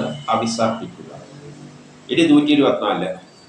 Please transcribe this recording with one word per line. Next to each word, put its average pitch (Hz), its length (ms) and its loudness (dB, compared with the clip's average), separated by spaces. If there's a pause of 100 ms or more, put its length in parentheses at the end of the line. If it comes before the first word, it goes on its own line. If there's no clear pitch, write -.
(360)
അഭിസർപ്പിക്കുക. 113 760 -4 (1000)
ഇനി 160 160 4
നൂറ്റി 147 180 6
ഇരുപത്തിനാല്. 110 600 2 (420)